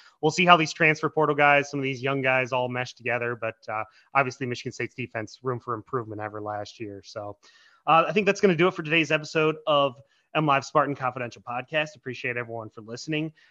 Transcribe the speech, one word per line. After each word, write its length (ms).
We'll 100
see 140
how 120
these 160
transfer 360
portal 260
guys, 360
some 80
of 40
these 200
young 180
guys 300
all 160
mesh 260
together, 460
but, 160
uh, 140
obviously 340
Michigan 260
State's 200
defense, 500
room 160
for 160
improvement 460
ever 200
last 380
year. 260
So, 320
uh, 200
I 40
think 140
that's 160
gonna 140
do 120
it 60
for 100
today's 280
episode 440
of 280
M 100
Live 180
Spartan 320
Confidential 460
Podcast. 540
Appreciate 420
everyone 320
for 120
listening. 520